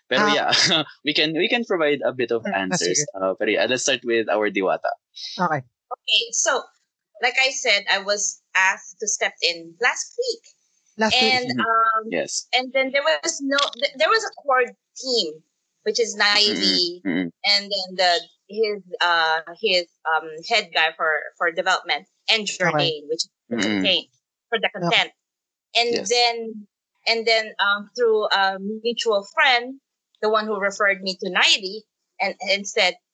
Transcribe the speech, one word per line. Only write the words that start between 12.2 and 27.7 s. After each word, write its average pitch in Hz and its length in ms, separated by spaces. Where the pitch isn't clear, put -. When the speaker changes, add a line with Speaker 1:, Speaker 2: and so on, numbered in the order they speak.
Speaker 3:
and 254 180
then 262 220
there 277 100
was 311 380
no, 277 160
th-, 285 160
there 311 160
was 440 100
a 403 140
core 254 320
team, 202 480
which 214 80
is 208 240
Nairi, 202 800
Speaker 1:
Mm-mm. 190 80
Mm-mm. 180 200
Speaker 3:
and 202 160
then 196 320
the, 180 160
his, 208 400
uh, 165 400
his, 180 320
um, 160 240
head 208 260
guy 165 220
for, 165 160
for 180 80
development, 170 560
and 214 160
Speaker 2:
Okay. 202 80
Speaker 3:
Jordan, 151 560
which 160 160
is - 80
the 226 80
Speaker 1:
Mm-mm. 220 60
Speaker 3:
content, 185 260
for 226 120
the 190 120
Speaker 2:
Okay. - 60
Speaker 3:
content. 185 340
And 233 200
Speaker 1:
Yes. 190 140
Speaker 3:
then, 240 280
and 226 200
then, 220 180
um, 202 360